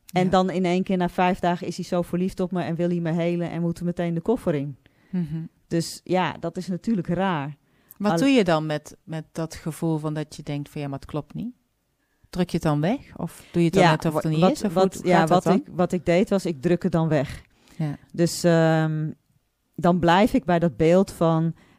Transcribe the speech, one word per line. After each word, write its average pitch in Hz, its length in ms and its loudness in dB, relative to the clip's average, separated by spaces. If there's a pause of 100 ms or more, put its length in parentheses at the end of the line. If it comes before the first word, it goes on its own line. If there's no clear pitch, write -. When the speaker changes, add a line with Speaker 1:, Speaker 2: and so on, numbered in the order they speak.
(140)
Speaker 1:
En 180 100 2
Speaker 2:
Ja. 185 60 0
Speaker 1:
dan 185 200 4
in 180 160 -2
één 180 180 0
keer 185 140 -2
na 175 120 0
vijf 180 300 0
dagen 175 280 -2
is 175 80 -8
hij 175 100 -10
zo 180 160 -2
verliefd 180 380 -4
op 180 120 -4
me 180 120 -2
en 165 120 -4
wil 175 140 0
hij 175 100 -2
me 165 120 -2
helen 170 380 -2
en 165 120 -6
moet 170 180 -4
er 170 60 -6
meteen 170 280 -2
de 165 80 -4
koffer 202 340 -2
in. 143 220 -6 (320)
Speaker 2:
Mhm. 160 320 -4 (260)
Speaker 1:
Dus - 360 -4
ja, 175 360 -2
dat 165 180 -8
is 185 100 -8
natuurlijk 185 400 -4
raar. 165 480 -2 (420)
Speaker 2:
Wat 202 140 0
Speaker 1:
Al- 165 60 2
Speaker 2:
doe 262 120 2
je 254 140 6
dan 160 220 2
met, 151 380 -6
met 156 280 -10
dat 160 240 -8
gevoel 160 420 -4
van 151 160 -6
dat 151 220 -8
je 156 80 -14
denkt 143 260 -8
van, 151 120 -10
"Ja, 143 60 -6
maar 139 120 -8
het - 100 -20
klopt - 240 -8
niet"? 202 200 -8 (760)
Druk 180 200 -2
je - 80 -8
het 160 80 -2
dan 147 160 2
weg? 214 180 0 (180)
Of - 340 -10
doe 175 100 2
je 170 60 4
het 160 60 0
dan 190 100 6
Speaker 1:
Ja, 170 80 6
Speaker 2:
net 156 140 0
of 160 80 0
het 151 100 -2
er 165 60 0
Speaker 1:
wa-, 156 60 0
Speaker 2:
niet 165 100 4
Speaker 1:
wat, 220 100 6
Speaker 2:
is? - 80 -8
Of 190 100 -2
Speaker 1:
wat, 185 220 2
Speaker 2:
hoe - 120 -8
Speaker 1:
ja, 180 120 6
Speaker 2:
gaat 160 80 4
dat 175 160 4
Speaker 1:
wat 170 100 2
Speaker 2:
dan? 214 80 2
Speaker 1:
ik, - 140 -12
wat 170 160 0
ik 180 140 -4
deed 175 240 2
was, 196 160 0
ik 160 160 -6
druk 170 220 0
het 180 80 0
dan 165 160 2
weg. 151 340 -2 (340)
Speaker 2:
Ja. 147 220 -4 (160)
Speaker 1:
Dus, 165 300 0
ehm, 160 680 2 (640)
dan 175 240 2
blijf 175 340 4
ik 262 120 0
bij 175 140 2
dat 160 180 -2
beeld 170 340 4
van, 165 420 0 (260)